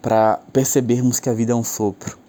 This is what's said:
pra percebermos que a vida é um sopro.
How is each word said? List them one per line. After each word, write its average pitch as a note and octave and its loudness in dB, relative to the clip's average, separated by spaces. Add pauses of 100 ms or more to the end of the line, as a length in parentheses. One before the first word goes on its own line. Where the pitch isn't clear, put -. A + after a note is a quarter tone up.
pra A2 2 (100)
percebermos B2+ 0
que - -4
a A#2+ 0
vida A2+ 0
é - 2
um A#2 0
sopro. - -6 (120)